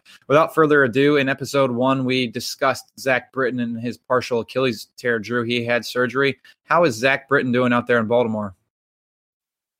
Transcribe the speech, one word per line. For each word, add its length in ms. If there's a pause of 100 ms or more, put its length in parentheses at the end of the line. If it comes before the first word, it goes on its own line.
(280)
without 260
further 300
ado, 320
in 120
episode 440
one, 320
we 240
discussed 680
Zach 360
Britton 260
and 220
his 180
partial 400
Achilles 480 (100)
tear. 220
Drew, 240
he 220
had 200
surgery. 540 (240)
How 220
is 100
Zach 340
Britton 220
doing 220
out 160
there 100
in 80
Baltimore? 480 (1300)